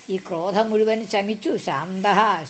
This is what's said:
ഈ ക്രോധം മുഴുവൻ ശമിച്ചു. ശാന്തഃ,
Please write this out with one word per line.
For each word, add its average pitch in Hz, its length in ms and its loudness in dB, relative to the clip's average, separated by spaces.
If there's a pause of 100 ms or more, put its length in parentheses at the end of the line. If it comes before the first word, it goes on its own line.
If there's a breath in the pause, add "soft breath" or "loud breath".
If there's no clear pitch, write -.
ഈ 190 80 -2 (100)
ക്രോധം 185 440 0
മുഴുവൻ 220 280 2 (140)
ശമിച്ചു. 214 400 -2 (140)
ശാന്തഃ, 185 540 0 (300)